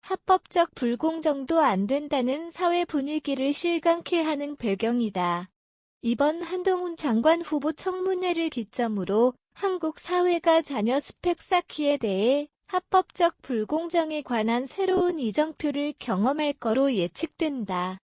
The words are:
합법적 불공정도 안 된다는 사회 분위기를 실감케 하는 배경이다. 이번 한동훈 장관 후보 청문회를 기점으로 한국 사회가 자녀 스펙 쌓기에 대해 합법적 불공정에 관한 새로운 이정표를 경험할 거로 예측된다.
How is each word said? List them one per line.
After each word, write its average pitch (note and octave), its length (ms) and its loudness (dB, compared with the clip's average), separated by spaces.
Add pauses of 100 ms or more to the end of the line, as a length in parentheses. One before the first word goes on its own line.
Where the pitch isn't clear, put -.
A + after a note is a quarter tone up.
합법적 - 720 0
불공정도 D4+ 840 0
안 G3+ 280 2
된다는 C#4+ 600 -2
사회 F4 340 0
분위기를 C#4+ 680 -2
실감케 E4+ 720 0
하는 D4 320 -2
배경이다. G3 960 -2 (520)
이번 C#4+ 380 0
한동훈 F4+ 560 -2
장관 D4+ 460 2
후보 D4+ 300 -2
청문회를 F4+ 800 -2
기점으로 A3 840 0 (200)
한국 F4+ 440 -2
사회가 F4 640 2
자녀 B3 380 0
스펙 - 420 -4
쌓기에 D4+ 540 0
대해 A#3+ 500 2 (220)
합법적 - 760 0
불공정에 D#4 800 -2
관한 A#3 440 0
새로운 F4+ 520 0
이정표를 D4 800 -2
경험할 C4+ 540 0
거로 C4 420 0
예측된다. F#3+ 1120 -4